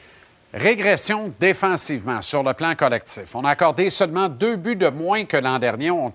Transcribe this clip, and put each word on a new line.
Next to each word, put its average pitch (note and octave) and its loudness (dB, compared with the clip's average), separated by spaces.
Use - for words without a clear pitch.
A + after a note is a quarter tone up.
Régression G#3 0
défensivement D#3 0
sur D3 0
le C3 0
plan E3 -2
collectif. A#2 -2
On B2+ -6
a C#3 2
accordé E3 2
seulement F#3 0
deux G3+ -2
buts G3+ -4
de F3+ 4
moins F3 -2
que - -4
l'an C3 2
dernier. A#2+ 0
On C#3+ -2